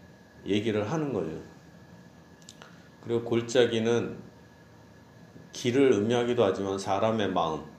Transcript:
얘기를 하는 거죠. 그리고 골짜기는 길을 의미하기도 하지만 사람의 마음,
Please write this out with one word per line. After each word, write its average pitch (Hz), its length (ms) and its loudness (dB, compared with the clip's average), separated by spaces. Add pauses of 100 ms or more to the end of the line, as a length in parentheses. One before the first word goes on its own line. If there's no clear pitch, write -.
(460)
얘기를 104 460 -2
하는 156 200 -4
거죠. 80 300 -6 (1600)
그리고 117 200 -2
골짜기는 117 920 2 (1400)
길을 127 400 2
의미하기도 117 500 2
하지만 98 340 0
사람의 101 540 0
마음, 80 320 -2 (160)